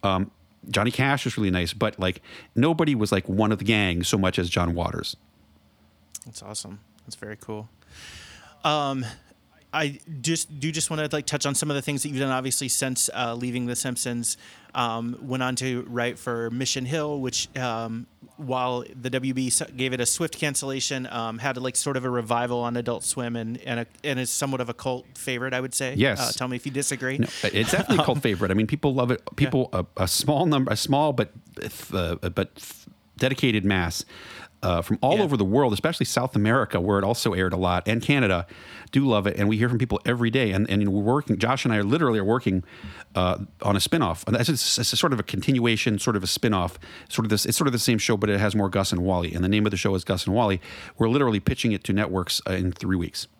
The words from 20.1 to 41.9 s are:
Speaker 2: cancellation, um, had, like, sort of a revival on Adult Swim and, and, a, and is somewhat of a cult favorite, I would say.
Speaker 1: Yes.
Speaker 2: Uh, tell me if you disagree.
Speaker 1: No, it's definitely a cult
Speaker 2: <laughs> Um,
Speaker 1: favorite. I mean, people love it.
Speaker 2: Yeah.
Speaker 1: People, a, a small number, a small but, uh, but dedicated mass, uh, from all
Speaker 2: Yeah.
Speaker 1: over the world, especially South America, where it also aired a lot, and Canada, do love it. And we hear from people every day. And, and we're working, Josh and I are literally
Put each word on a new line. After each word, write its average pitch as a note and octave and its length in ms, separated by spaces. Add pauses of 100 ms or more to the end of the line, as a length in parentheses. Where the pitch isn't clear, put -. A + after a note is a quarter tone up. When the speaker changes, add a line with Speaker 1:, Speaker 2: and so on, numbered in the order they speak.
Speaker 2:
cancellation, C3+ 720
um, A2+ 320
had, C3 180
like, B2+ 180
sort C3+ 220
of B2+ 80
a B2+ 40
revival A#2+ 500
on A#2+ 180
Adult A#2+ 260
Swim A#2+ 320
and, A#2 240
and, A#2+ 220
a, A2+ 60 (160)
and C3+ 160
is B2 100
somewhat C3+ 320
of A#2+ 80
a A#2+ 40
cult B2+ 320 (120)
favorite, B2+ 360
I B2+ 60
would C3 140
say. C3+ 240
Speaker 1:
Yes. C3+ 220
Speaker 2:
Uh, A#2+ 120
tell B2+ 160
me B2+ 80
if A#2+ 100
you C#3+ 60
disagree. C3 460
Speaker 1:
No, - 100 (160)
it's G#2 280
definitely E3+ 260
a D3+ 80
cult C3+ 120
Speaker 2:
<laughs> - 0
Um, C#3 40
Speaker 1:
favorite. F#2+ 300
I - 20
mean, G#2+ 140
people D3 260
love B2 180
it. - 140
Speaker 2:
Yeah. - 100
Speaker 1:
People, C3 380
a, F2+ 120 (120)
a F#2+ 100
small D3+ 380
number, C3 260
a A2 60
small C#3+ 360
but, B2 180 (640)
uh, E2+ 220
but - 340 (680)
dedicated A2 480
mass, F2+ 400 (580)
uh, F2 180
from G2+ 200
all D3+ 160
Speaker 2:
Yeah. G#3 60
Speaker 1:
over C#3+ 140
the G2+ 80
world, A#2 280
especially - 320
South - 300
America, G#2+ 440
where G2 200
it F#2+ 40
also A2 300
aired F#2 180
a F#2 60
lot, F2+ 300
and A2+ 120
Canada, G#2 460 (460)
do C#3 160
love G#2 180
it. G2+ 120
And G2+ 120
we A2 80
hear A#2+ 120
from A#2 100
people A#2 260
every A#2+ 240
day. A#2 220
And, G2+ 180
and G2+ 200
we're G2+ 120
working, A#2 380
Josh B2+ 260
and A#2 80
I G#2+ 40
are G#2 60
literally A#2+ 360